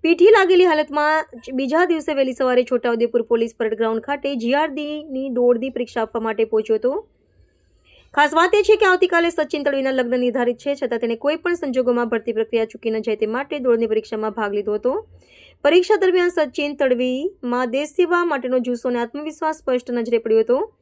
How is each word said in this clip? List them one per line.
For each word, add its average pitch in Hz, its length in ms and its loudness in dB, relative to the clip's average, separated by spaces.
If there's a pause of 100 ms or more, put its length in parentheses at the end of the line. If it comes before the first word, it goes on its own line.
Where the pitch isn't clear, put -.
પીઠી 339 300 6
લાગેલી 370 340 6
હાલતમાં 302 600 0 (140)
જ 262 160 -14
બીજા 277 320 0
દિવસે 320 260 -2
વહેલી 262 220 -2
સવારે 254 320 2
છોટાઉદેપુર 233 580 0
પોલીસ 233 320 0
પરેડ 220 200 -2
ગ્રાઉન્ડ 226 260 -2
ખાતે 285 200 -4 (160)
જી 240 180 0
આર 311 120 2
ડીની 294 640 -8
દોડની 247 400 2
પરીક્ષા 240 300 -4
આપવા 220 200 -6
માટે 220 280 -2
પહોંચ્યો 220 260 0
હતો. 240 100 0 (1200)
ખાસ 294 260 2
વાત 359 200 4
એ 403 100 2
છે 427 120 6
કે 392 60 6
આવતીકાલે 359 480 2
સચિન 294 320 -2
તડવીના 269 260 0
લગ્ન 247 300 0
નિર્ધારિત 240 400 0
છે, 285 160 -2
છતાં 233 260 -4
તેને 226 100 -2 (100)
કોઈ 320 200 0
પણ 349 160 -2
સંજોગોમાં 240 540 0
ભરતી 220 240 -4
પ્રક્રિયા 220 340 -2
ચૂકી 220 220 -4
ન 220 120 -4
જાય 214 140 -2
તે 214 160 -2
માટે 277 180 -6 (140)
દોડની 226 240 2
પરીક્ષામાં 214 480 -4
ભાગ 202 180 -2
લીધો 208 220 -4
હતો. 262 160 -2 (680)
પરીક્ષા 349 400 4
દરમિયાન 359 320 2
સચિન 294 480 -2
તડવીમાં 254 920 -2
દેશ 294 180 -6
સેવા 349 280 2 (100)
માટેનો 254 340 -2
જુસ્સો 247 260 -4
અને 240 120 -2
આત્મવિશ્વાસ 311 580 -8
સ્પષ્ટ 247 360 -2
નજરે 226 280 -2
પડ્યો 220 180 2
હતો. 254 160 0 (200)